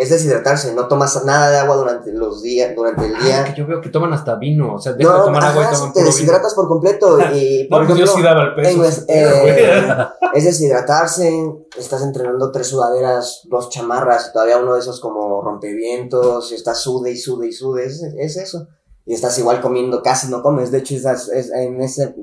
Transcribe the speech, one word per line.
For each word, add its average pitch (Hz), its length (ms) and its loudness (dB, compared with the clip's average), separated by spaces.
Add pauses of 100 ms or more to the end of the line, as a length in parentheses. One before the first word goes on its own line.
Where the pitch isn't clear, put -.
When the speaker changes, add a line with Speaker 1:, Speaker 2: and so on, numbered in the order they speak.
Speaker 1:
es 127 100 0
deshidratarse, 139 640 0
no 123 140 -2
tomas 139 360 0
nada 143 260 2
de 143 80 4
agua 139 180 2
durante 120 360 -2
los 107 300 -6
días, 123 320 -2
durante 113 320 -2
el 110 100 -4
Speaker 2:
Ah, 120 60 -4
Speaker 1:
día. 135 220 2
Speaker 2:
que 139 100 -6
yo 147 120 -6
veo 165 160 -4
que 131 80 -10
toman 160 240 0
hasta 117 220 -4
vino, 131 380 -2
o 101 40 -8
sea, 127 160 -6
deja 139 160 4
Speaker 1:
No, 180 80 6
Speaker 2:
de 196 80 6
tomar 147 180 2
agua 147 180 4
y - 40 4
Speaker 1:
ajá, 143 100 0
Speaker 2:
toman 139 160 -2
Speaker 1:
te 185 80 4
Speaker 2:
puro 170 40 6
vino. 156 120 4
Speaker 1:
deshidratas 185 380 2
por 190 140 0
completo 170 520 4
Speaker 3:
<laughs> 139 140 2
Speaker 1:
y, 135 340 2
por 156 140 4
Speaker 3:
No, 156 40 2
pues 170 120 4
yo 180 60 4
Speaker 1:
ejemplo, 196 120 4
Speaker 3:
sí 175 60 2
daba 165 220 6
el - 100 -4
peso, 156 160 2
Speaker 1:
en 175 60 2
Speaker 3:
sí, 165 120 4 (120)
Speaker 1:
es-, - 60 -12
Speaker 3:
pero, 156 240 4
Speaker 1:
eh, - 560 6
Speaker 3:
güey. - 460 -2
<laughs> - 20 -6
Speaker 1:
es 147 100 2
deshidratarse, 160 1080 0 (240)
estás 127 240 -6
entrenando 131 500 -4
tres 123 160 -4
sudaderas, 127 840 -2
dos 123 200 -2
chamarras 120 580 -2
y - 40 -18
todavía 113 260 2
uno 123 160 0
de 123 60 0
esos 123 200 -10
como 104 420 -6
rompevientos 120 1120 -4
y - 20 -8
estás 117 280 -6
sude 123 300 -4
y 120 40 -8
sude 120 320 -6
y 113 40 -8
sude, 127 340 -6
es, 147 160 -10
es 151 340 -8
eso. 175 320 -12 (380)
Y 117 80 -4
estás 123 240 -4
igual 120 220 0
comiendo, 123 420 -2
casi 127 280 -2
no 123 120 -6
comes, 131 280 0
de 135 80 0
hecho, 135 160 -6
estás, 127 360 -4
es, 120 200 -4
en 127 320 -4
ese, 131 400 -4